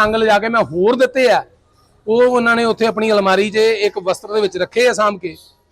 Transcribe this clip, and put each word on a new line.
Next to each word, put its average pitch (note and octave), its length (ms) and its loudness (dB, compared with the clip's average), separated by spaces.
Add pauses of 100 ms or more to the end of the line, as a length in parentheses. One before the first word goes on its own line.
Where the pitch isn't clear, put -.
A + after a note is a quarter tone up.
ਅੰਗ G#3+ 100 -2
ਲਿਜਾ A3 240 2
ਕੇ A3 100 -4
ਮੈਂ A#3 140 0
ਹੋਰ F#3 340 0
ਦਿੱਤੇ B3+ 340 2
ਆ, E3 140 2 (600)
ਉਹ A3+ 160 2
ਉਹਨਾਂ A#3+ 340 2
ਨੇ A#3 80 0
ਉੱਥੇ A3+ 220 -2
ਆਪਣੀ G#3+ 260 -2
ਅਲਮਾਰੀ G3+ 380 0
'ਚ G3+ 60 -6
ਇੱਕ G#3+ 420 0
ਵਸਤਰ F#3+ 340 -6
ਦੇ G#3+ 80 0
ਵਿੱਚ F#3+ 160 -4
ਰੱਖੇ A3+ 320 -2
ਆ A#3+ 40 0
ਸਾਂਭ G#3 260 -2
ਕੇ, E3+ 180 -12 (360)